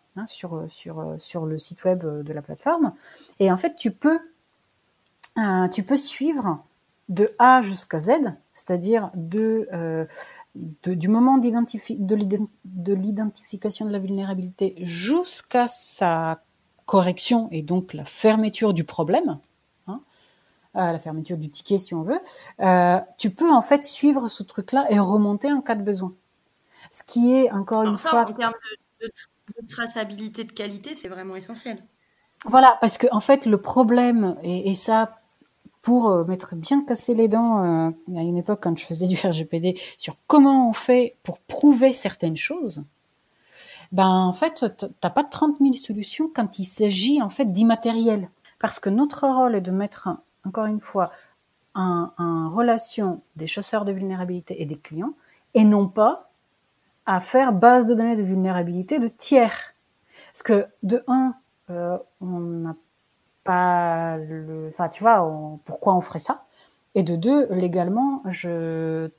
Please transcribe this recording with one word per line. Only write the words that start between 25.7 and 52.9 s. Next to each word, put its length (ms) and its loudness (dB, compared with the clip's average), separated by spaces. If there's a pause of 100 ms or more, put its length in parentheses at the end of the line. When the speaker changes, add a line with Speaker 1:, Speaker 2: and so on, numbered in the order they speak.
Speaker 1:
de 80 -8
besoin. 300 -4 (760)
Ce 140 -14
qui 300 2
est, 180 4
encore 300 -2
Speaker 2:
Alors 120 0
Speaker 1:
une 40 -4
Speaker 2:
ça, 120 -4
Speaker 1:
fois, 120 4
Speaker 2:
en 120 -2
termes 200 -2 (480)
de, 60 -12
de, 540 -20
de 60 -18
traçabilité 800 -8
de 80 -20
qualité, 420 -12
c'est 140 -14
vraiment 260 -12
essentiel. 480 -14 (640)
Speaker 1:
Voilà, 340 8
parce 180 2
que 140 4
en 80 0
fait, 260 4
le 160 2
problème, 800 2
et, 300 -2
et 40 -2
ça, 440 0 (640)
pour, 280 4
euh, 140 2
m'être 320 -6
bien 300 0
cassé 280 -2
les 140 4
dents, 340 2
euh, 280 2 (260)
à 60 -4
une 160 -2
époque 260 -4
quand 140 -2
je 80 -10
faisais 200 -6
du 100 0
R 180 -2
G 100 -4
P 160 -6
D, 180 -2 (200)
sur 180 -14 (120)
comment 420 6
on 40 0
fait 500 2
pour 160 -12
prouver 520 4
certaines 460 -4
choses, 460 -6 (1080)
ben, 180 4
en 220 4
fait, 460 -2
t-, 100 -8 (140)
t'as 80 0
pas 160 0
trente 340 0
mille 180 4
solutions 560 -6
quand 240 -4
il 60 -4
s'agit, 580 0
en 80 -2
fait, 220 -2
d'immatériel. 800 2 (300)
Parce 200 -4
que 100 -4
notre 380 0
rôle 280 2
est 60 -2
de 100 -6
mettre, 360 -6 (380)
encore 220 -4
une 120 -4
fois, 320 -2 (640)
en, 420 -2
en 320 -2
relation 720 -2 (140)